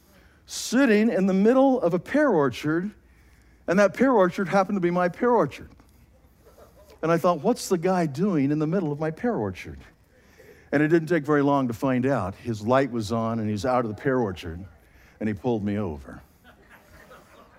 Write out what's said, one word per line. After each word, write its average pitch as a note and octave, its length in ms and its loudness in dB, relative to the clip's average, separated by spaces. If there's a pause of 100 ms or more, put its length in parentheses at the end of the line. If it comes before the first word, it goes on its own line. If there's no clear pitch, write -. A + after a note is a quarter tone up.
(500)
sitting A3+ 600 2
in F#3 160 2
the F#3+ 80 2
middle B3+ 480 4
of E3+ 120 0
a F3 60 0
pear D4 300 0
orchard, D#3+ 600 0 (800)
and F3+ 120 2
that G3 140 4
pear C4 200 2
orchard F#3 340 2
happened G3 300 0
to - 20 0
be E3+ 120 0
my F3+ 180 2
pear A#3+ 220 0
orchard. F#3+ 380 0 (1300)
And D#3+ 100 -2
I E3+ 60 2
thought, F3 240 0
"What's A3 260 -2
the F#3+ 100 0
guy F3+ 280 0
doing D3 460 0
in D3+ 80 0
the D3+ 80 -2
middle E3 260 -2
of C#3+ 60 -10
my D#3 120 -4
pear A3+ 240 -4
orchard?" F#2 440 -8 (920)
And C#3+ 100 2
it D#3 60 2
didn't D#3+ 220 2
take D#3+ 160 0
very D3 160 2
long C#3 260 2
to A#2 60 -4
find B2+ 320 -2
out. G#2 300 0
His A2 260 -8
light B2+ 300 2
was A2 200 -4
on, A2+ 280 -2
and G#2+ 100 -4
he's G#2 160 -4
out B2 180 0
of G#2+ 100 -6
the - 80 -14
pear C3 180 0
orchard, F2+ 440 -6 (560)
and G#2+ 80 -4
he A2 60 -2
pulled G#2+ 320 -4
me G#2 140 -2
over. D2+ 420 -10 (1400)